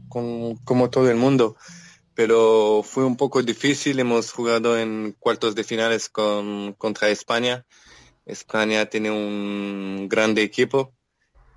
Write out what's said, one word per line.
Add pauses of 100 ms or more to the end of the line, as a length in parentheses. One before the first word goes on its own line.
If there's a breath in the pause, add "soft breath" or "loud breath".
con,
como
todo
el
mundo. (580 loud breath)
Pero
fue
un
poco
difícil,
hemos
jugado
en
cuartos
de
finales
con,
contra
España. (600 soft breath)
España
tiene
un
grande
equipo (640)